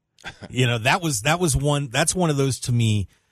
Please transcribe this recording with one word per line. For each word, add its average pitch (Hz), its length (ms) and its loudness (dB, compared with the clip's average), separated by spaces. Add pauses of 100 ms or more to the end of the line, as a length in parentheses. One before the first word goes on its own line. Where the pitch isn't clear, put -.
(500)
You 120 160 0
know, 120 120 0
that 175 240 0
was, 139 200 -2
that 156 160 0
was 160 180 2
one, 143 320 0
that's 139 240 0
one 175 180 0
of 143 60 -2
those 135 240 0
to 123 120 -4
me 110 340 2 (260)